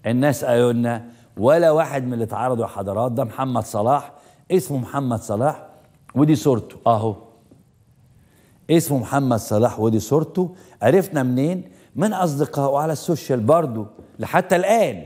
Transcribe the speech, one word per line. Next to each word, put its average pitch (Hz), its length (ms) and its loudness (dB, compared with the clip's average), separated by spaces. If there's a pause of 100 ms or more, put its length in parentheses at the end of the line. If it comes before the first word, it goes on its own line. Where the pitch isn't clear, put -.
الناس 131 400 0
قالوا 120 280 4
لنا 117 320 -2 (320)
ولا 156 340 4
واحد 139 320 0
من 123 100 -4
اللي 113 100 -2
اتعرضوا 113 400 -2
يا 98 60 -6
حضرات، 101 420 -4
ده 131 120 -2
محمد 123 400 -4
صلاح، 120 500 -2 (380)
اسمه 175 260 0
محمد 123 420 -4
صلاح، 120 460 -4 (500)
ودي 151 200 4
صورته، 127 420 0 (100)
أهو. 110 280 2 (1500)
اسمه 156 280 2
محمد 127 420 0
صلاح 110 400 0
ودي 110 200 2
صورته، 156 560 -2 (260)
عرفنا 143 420 2
منين؟ 135 400 -2 (320)
من 202 180 -2
أصدقائه 143 640 0
على 156 160 -2
السوشيال 143 460 -4
برضو، 117 460 2 (340)
لحتى 175 360 0
الآن. 180 500 2